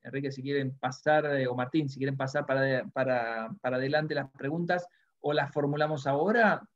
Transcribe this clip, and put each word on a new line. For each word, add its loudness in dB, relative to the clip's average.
Enrique, -6
si -12
quieren -4
pasar, 2
eh, 2
o -2
Martín, 0
si -10
quieren -2
pasar -2
para, 2
para, -2
para -2
adelante 0
las -4
preguntas, -2
o 0
las 0
formulamos 0
ahora, 4